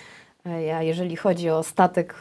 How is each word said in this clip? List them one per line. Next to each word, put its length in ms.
E, 160
ja, 200
jeżeli 340
chodzi 340
o 120
statek, 580